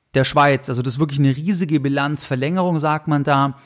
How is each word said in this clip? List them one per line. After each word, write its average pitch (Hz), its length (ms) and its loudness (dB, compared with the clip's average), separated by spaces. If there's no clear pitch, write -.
der 131 120 2
Schweiz. 143 440 2
Also 123 140 -4
das 127 120 -4
ist 131 60 -2
wirklich 143 200 0
eine 135 140 4
riesige 160 460 -2
Bilanzverlängerung, 143 1000 -2
sagt 151 280 -2
man 147 160 2
da. 139 420 2